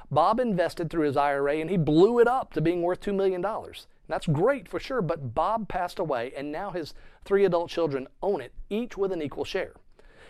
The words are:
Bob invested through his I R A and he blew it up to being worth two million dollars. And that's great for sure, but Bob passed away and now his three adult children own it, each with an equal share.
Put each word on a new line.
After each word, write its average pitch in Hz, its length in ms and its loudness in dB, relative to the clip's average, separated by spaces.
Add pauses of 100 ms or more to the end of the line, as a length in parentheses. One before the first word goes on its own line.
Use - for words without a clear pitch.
(100)
Bob 180 300 4
invested 175 480 0
through 165 160 0
his 143 120 0
I 143 180 2
R 139 160 0
A 156 100 0
and 160 80 -4
he 196 80 0
blew 175 440 6
it 233 60 8
up 247 280 0
to - 80 0
being 170 180 2
worth 175 200 0
two 202 120 -4
million 190 300 0
dollars. - 440 -6 (220)
And 156 60 -4
that's - 120 -4
great 185 400 2
for 180 140 -6
sure, 254 220 -4
but 143 320 -4
Bob 196 340 0
passed 180 300 -6
away 135 360 -2
and 143 160 -8
now 180 200 -8
his 165 240 -8 (320)
three 196 180 4
adult 170 240 2
children 139 400 -2 (140)
own 185 180 -2
it, 120 140 -16 (160)
each 220 260 -4
with 190 160 0
an 170 80 -4
equal 147 240 -6
share. - 300 -6 (560)